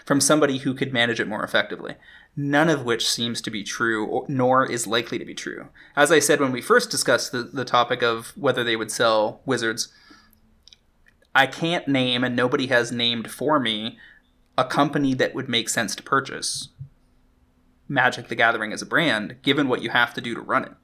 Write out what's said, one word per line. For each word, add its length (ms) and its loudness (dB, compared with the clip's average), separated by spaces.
from 160 2
somebody 360 2
who 140 -2
could 200 -4
manage 280 0
it 80 -2
more 160 -6
effectively. 520 -2
None 340 2
of 140 0
which 260 0
seems 320 -4
to 80 -6
be 140 -8
true, 420 -2
or, 220 -4
nor 360 4
is 220 -4
likely 320 -2
to 60 -8
be 100 -14
true. 340 -12
As 160 6
I 80 8
said 200 2
when 120 0
we 100 -4
first 260 2
discussed 440 0
the, 100 -4
the 220 -6
topic 380 2
of 340 0
whether 260 0
they 140 0
would 160 -4
sell 520 2
Wizards, 480 -2
I 120 6
can't 420 -4
name, 340 2
and 140 -2
nobody 320 0
has 240 2
named 380 -2
for 280 0
me, 400 -4
a 80 2
company 500 0
that 200 0
would 140 -6
make 200 -2
sense 280 -2
to 80 -16
purchase 640 -4
Magic 400 0
the 80 -6
Gathering 360 2
as 80 -8
a 60 -10
brand, 560 0
given 260 2
what 140 0
you 80 -6
have 240 2
to 60 -6
do 140 -6
to 60 -12
run 240 -2
it. 80 -18